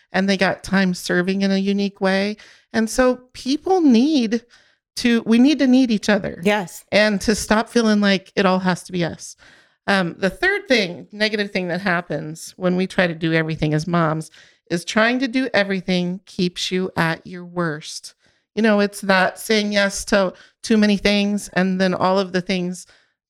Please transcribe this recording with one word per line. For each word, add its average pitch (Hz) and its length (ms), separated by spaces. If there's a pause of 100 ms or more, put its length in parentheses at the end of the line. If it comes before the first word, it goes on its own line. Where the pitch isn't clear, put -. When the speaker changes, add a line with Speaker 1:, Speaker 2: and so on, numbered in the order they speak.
(120)
Speaker 1:
and 190 160
they 196 100
got 185 260
time 190 300
serving 180 500
in 196 80
a 196 60
unique 196 440
way. 196 360 (360)
And 226 160
so 254 280 (160)
people 349 480
need 247 640 (540)
to, 233 300
we 220 100
need 262 220
to 269 80
need 254 240
each 208 180
other. 190 340
Speaker 2:
Yes. 208 480
Speaker 1:
And 208 300
to 214 140
stop 220 340
feeling 214 320
like 196 340
it 202 120
all 185 120
has 185 240
to - 80
be 180 140
us. - 300 (500)
Um, 190 320
the 190 140
third 392 360
thing, 180 440
negative 208 400
thing 185 160
that 175 140
happens 160 760
when 185 180
we 185 120
try 185 180
to 170 80
do 160 200
everything 160 420
as 151 100
moms 160 460 (400)
is 170 120
trying 233 360
to 269 80
do 262 260
everything 185 720
keeps - 460
you 185 260
at 165 280
your 180 200
worst. 175 680 (380)
You 208 100
know, 214 160
it's 202 220
that 190 380
saying 208 320
yes 202 340
to 196 280 (300)
too 220 140
many 208 200
things, 202 560
and 185 260
then 185 140
all 185 260
of 190 120
the 180 100
things 180 460 (420)